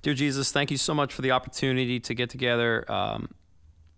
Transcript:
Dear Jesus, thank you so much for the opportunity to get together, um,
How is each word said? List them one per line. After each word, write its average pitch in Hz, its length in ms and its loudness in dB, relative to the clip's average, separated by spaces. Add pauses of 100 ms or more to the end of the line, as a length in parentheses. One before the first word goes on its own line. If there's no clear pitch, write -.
Dear 147 120 0
Jesus, 139 380 0
thank 147 180 0
you 143 60 -2
so 156 180 0
much 143 180 0
for - 100 -6
the 131 100 2
opportunity 127 680 0
to 120 140 -6
get 120 160 -2
together, 117 600 2
um, 104 380 -2 (680)